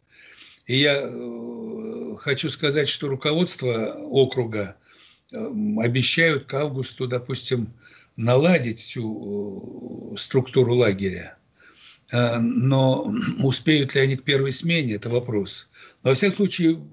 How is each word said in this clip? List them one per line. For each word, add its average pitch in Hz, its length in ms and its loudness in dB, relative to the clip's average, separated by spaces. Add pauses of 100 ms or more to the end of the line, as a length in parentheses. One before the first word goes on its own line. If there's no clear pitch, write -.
(680)
И 123 100 2
я, 143 260 4
э, 117 1160 -10
хочу 143 300 -2
сказать, 143 400 0
что - 200 -2
руководство 135 840 0 (160)
округа, 113 640 0 (560)
э, 113 40 -8 (440)
обещают 131 640 2
к - 100 -12
августу, 131 520 -4
допустим, 123 680 -4 (440)
наладить 127 640 4
всю, 104 1400 -8
э, - 20 -10
структуру 127 580 2
лагеря. 98 640 0 (760)
Э, 120 260 2
но 131 640 4
<clears throat> 117 400 -2
успеют 139 520 2
ли 135 60 4
они 135 160 2
к 131 60 -10
первой 139 300 0
смене, 160 420 0
это 113 140 -6
вопрос. 117 600 -2 (340)
Но, 127 80 4
во 135 40 6
всяком 190 220 2
случае, 170 420 2 (140)